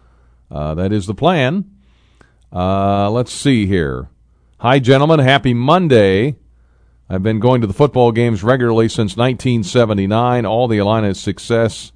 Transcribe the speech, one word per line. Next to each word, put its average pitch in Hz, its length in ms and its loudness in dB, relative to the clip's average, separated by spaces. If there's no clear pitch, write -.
Uh, 76 240 -6
that 95 180 -2
is 101 140 -2
the 104 80 -8
plan. 147 500 -2
Uh, 98 560 -2
let's 120 240 -4
see 113 360 0
here. 69 400 -4
"Hi, 131 220 2
gentlemen. 139 400 4
Happy 131 340 2
Monday. 123 840 2
I've 95 140 -4
been 110 160 -2
going 123 220 2
to 110 80 -2
the 95 60 -6
football 127 360 2
games 113 320 0
regularly 117 460 2
since 101 280 -4
nineteen 120 460 -2
seventy-nine. 110 840 0
All 113 220 0
the 110 120 0
Illini's 104 420 0
success 113 760 -4